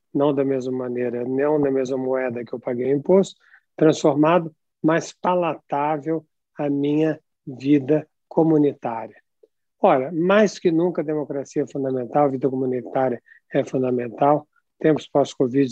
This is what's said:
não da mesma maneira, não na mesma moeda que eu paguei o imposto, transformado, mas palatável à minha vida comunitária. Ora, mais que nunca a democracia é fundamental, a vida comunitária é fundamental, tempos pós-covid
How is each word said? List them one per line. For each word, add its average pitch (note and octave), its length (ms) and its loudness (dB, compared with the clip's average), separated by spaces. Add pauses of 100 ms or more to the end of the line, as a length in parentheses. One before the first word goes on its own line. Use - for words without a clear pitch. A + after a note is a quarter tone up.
(140)
não C#3+ 200 2
da C#3 100 0
mesma C3 320 -2
maneira, B2 500 -4
não C#3+ 340 0
na C#3 100 2
mesma C3+ 280 -2
moeda B2+ 460 -4
que A2+ 100 -18
eu A#2+ 60 -6
paguei B2 320 -4
o C#3+ 60 2
imposto, F#3 420 2 (360)
transformado, D#3 760 2 (300)
mas D#3+ 320 0
palatável D#3 1120 -2 (320)
à D3 120 -2
minha D3 500 0 (260)
vida C#3 600 0 (200)
comunitária. C#3 920 0 (580)
Ora, D3 320 2
mais F#3 460 2
que F3 140 0
nunca E3 300 0
a D3 40 -4
democracia D3 560 -6
é C3 60 -4
fundamental, C3 580 -2
a C#3+ 40 2
vida C3 200 0
comunitária B2+ 720 -2 (320)
é C#3 100 2
fundamental, B2+ 840 0 (320)
tempos D#3 280 2
pós-covid C3+ 640 0